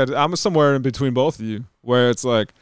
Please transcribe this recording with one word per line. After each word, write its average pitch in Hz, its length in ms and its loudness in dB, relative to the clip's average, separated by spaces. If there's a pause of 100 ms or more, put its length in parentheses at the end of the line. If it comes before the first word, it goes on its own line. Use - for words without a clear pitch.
got, 127 100 -6
I'm 151 200 0
somewhere 156 380 2
in 135 60 -2
between 131 320 -2
both 135 260 0
of 110 60 -10
you, 110 220 -8 (160)
where 123 260 2
it's 120 160 -2
like, 113 380 0